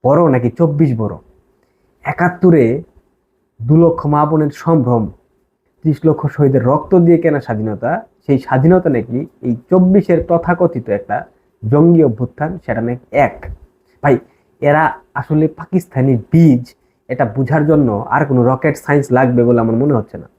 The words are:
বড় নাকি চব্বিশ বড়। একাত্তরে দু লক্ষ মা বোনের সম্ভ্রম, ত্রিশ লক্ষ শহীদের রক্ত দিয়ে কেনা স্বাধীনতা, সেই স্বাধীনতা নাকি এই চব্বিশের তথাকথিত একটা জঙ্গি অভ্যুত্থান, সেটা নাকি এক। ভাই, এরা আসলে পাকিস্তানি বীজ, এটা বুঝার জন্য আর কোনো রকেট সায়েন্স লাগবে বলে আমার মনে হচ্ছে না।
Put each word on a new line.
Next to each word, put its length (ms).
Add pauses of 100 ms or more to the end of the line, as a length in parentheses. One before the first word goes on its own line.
বড় 240
নাকি 200
চব্বিশ 480
বড়। 180 (880)
একাত্তরে 800 (800)
দু 160
লক্ষ 300
মা 180
বোনের 280
সম্ভ্রম, 540 (760)
ত্রিশ 240
লক্ষ 220
শহীদের 360
রক্ত 320
দিয়ে 220
কেনা 240
স্বাধীনতা, 640 (220)
সেই 140
স্বাধীনতা 500
নাকি 360 (160)
এই 140 (140)
চব্বিশের 580
তথাকথিত 600
একটা 360 (460)
জঙ্গি 320
অভ্যুত্থান, 600
সেটা 160
নাকি 300
এক। 400 (520)
ভাই, 140 (440)
এরা 320 (200)
আসলে 340
পাকিস্তানি 720 (140)
বীজ, 440 (320)
এটা 180
বুঝার 420
জন্য 420
আর 160
কোনো 180
রকেট 340
সায়েন্স 340
লাগবে 320
বলে 180
আমার 140
মনে 180
হচ্ছে 240
না। 100 (120)